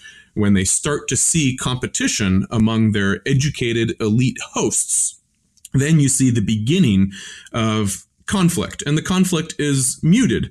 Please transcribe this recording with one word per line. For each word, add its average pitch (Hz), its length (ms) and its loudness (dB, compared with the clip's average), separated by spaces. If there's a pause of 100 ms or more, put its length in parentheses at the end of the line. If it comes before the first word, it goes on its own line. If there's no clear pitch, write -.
(340)
When 101 200 2
they 95 120 2
start - 440 -4
to 131 80 0
see 135 400 0
competition 123 920 -2
among 110 440 2
their 98 340 0
educated 131 720 -2
elite 117 400 0 (140)
hosts, - 680 -4 (540)
then 147 260 4
you 135 100 4
see 131 220 2
the 113 100 2
beginning 110 720 2 (420)
of 110 520 -2 (260)
conflict, 170 540 0
and 147 120 0
the 156 40 -2 (140)
conflict 180 440 0
is 139 420 -2
muted 156 500 4